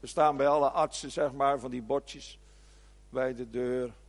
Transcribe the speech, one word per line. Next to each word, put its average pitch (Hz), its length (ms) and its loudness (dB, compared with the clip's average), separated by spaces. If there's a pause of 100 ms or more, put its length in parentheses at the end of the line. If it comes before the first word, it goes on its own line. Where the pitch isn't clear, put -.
Er 120 80 -14
staan 151 280 4
bij 139 120 4
alle 143 220 4
artsen, 151 400 -2
zeg 147 220 0
maar, 139 280 2
van 123 100 -8
die 123 120 -6
bordjes 139 560 -6 (720)
bij 131 260 -2
de 117 160 -10
deur. 123 440 -4 (140)